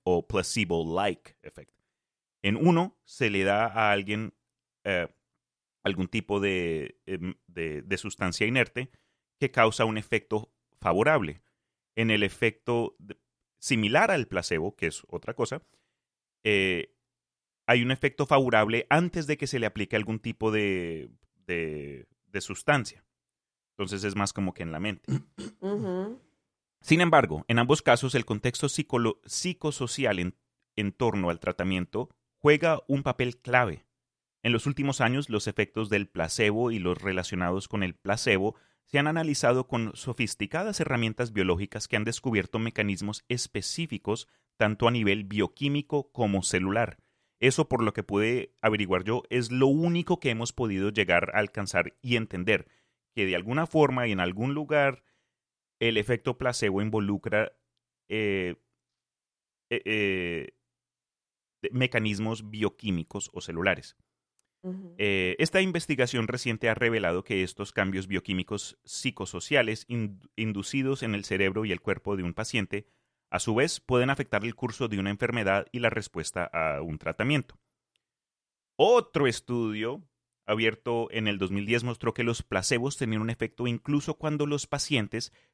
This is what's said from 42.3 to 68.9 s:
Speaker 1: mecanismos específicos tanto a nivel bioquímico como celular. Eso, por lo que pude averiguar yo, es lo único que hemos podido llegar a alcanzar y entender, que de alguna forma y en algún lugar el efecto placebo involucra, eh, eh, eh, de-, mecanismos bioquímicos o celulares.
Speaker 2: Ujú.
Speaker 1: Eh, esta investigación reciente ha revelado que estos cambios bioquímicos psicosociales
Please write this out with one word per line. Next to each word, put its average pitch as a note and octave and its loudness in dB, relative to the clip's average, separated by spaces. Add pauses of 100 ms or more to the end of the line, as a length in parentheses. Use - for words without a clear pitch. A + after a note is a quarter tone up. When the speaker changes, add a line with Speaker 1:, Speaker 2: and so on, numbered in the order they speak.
Speaker 1:
mecanismos G#2 -2
específicos A#2 -6 (280)
tanto G#2+ 2
a - 6
nivel G#2+ 2
bioquímico C#3 -2
como G2+ 0
celular. G2 0 (440)
Eso, C3+ 4
por A#2 0
lo G#2+ 2
que G#2+ -6
pude G#2+ 0
averiguar G2+ 2
yo, A2+ -2
es A#2 -2
lo C3 4
único E3+ 2
que C3+ 0
hemos A2+ -4
podido G2+ 0
llegar F2+ 2
a G2 4
alcanzar G2 -2
y A#2+ 0
entender, G2 0 (480)
que G2+ 0
de F2+ 0
alguna B2 -2
forma C3 2
y G#2+ 0
en F#2+ 0
algún G2+ -2
lugar C#3+ 0 (760)
el A#2 2
efecto A#2 -2
placebo A2 0
involucra, G#2 0 (560)
eh, G2 -2 (1160)
eh, A#2+ -4
eh, F#2+ -2 (1120)
de-, G2 -4
mecanismos A2 -2
bioquímicos G#2 -4
o F2 -10
celulares. E2+ -4 (640)
Speaker 2:
Ujú. F#3 -12
Speaker 1:
Eh, F#2+ 0
esta D#3+ 2
investigación C3+ 0
reciente A#2+ -2
ha A2 2
revelado G#2 2
que G2 0
estos - -8
cambios F#2+ -2
bioquímicos F#2+ -6
psicosociales A2 -2